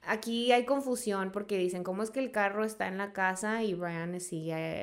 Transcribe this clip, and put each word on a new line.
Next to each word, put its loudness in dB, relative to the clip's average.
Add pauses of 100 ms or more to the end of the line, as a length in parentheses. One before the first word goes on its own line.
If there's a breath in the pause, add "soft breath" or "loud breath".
Aquí 2
hay 6
confusión 0
porque -2
dicen, 0
"¿Cómo -2
es -4
que -2
el 0
carro 2
está -2
en -4
la -4
casa 0
y 2
Brian -2
sigue, -4 (280)